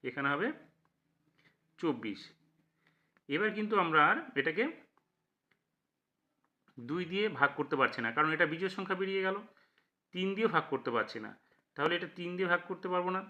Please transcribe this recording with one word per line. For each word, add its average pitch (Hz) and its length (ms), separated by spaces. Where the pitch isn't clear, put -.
এখানে 139 240
হবে 160 140
চব্বিশ। 113 420
এবার 180 280
কিন্তু 214 180
আমরা 156 160
আর 220 60
এটাকে 160 240
দুই 139 320
দিয়ে 196 140
ভাগ 139 200
করতে 143 220
পারছি 127 240
না, 113 120
কারণ 151 200
এটা 170 160
বিজোড় 180 240
সংখ্যা 190 240
বেরিয়ে 190 260
গেল। 196 100
তিন 185 220
দিয়ে 220 180
ভাগ 156 180
করতে 127 240
পারছি 110 280
না, 107 60
তাহলে 156 220
এটা 170 100
তিন 175 180
দিয়ে 185 160
ভাগ 175 80
করতে 185 220
পারবো 180 240
না। 190 140